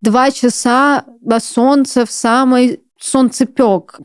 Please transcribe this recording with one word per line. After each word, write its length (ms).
два 300
часа 720
на 180
солнце 680
в 40
самой 680
солнцепек. 1080